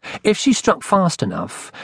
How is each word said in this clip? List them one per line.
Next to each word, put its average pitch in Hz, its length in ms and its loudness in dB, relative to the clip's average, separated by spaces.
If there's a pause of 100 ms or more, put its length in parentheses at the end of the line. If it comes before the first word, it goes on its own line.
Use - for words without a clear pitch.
(220)
If 208 140 2
she 269 160 2
struck - 280 2
fast 185 400 2
enough, - 500 -8 (120)